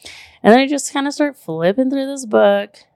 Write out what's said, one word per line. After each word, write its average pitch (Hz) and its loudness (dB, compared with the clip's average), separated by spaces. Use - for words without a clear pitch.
And 202 6
then 247 8
I 269 0
just 285 -6
kinda 285 -4
start 294 -4
flipping 190 -2
through 269 -4
this 269 -10
book. 208 0